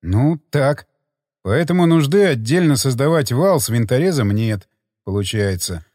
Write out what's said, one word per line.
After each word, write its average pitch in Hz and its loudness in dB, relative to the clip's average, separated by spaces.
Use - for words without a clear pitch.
Ну, 123 0
так. 143 -2
Поэтому 170 0
нужды 165 4
отдельно 147 0
создавать 135 0
вал 160 2
с - -6
винторезом 131 0
нет, 107 -2
получается. 95 -4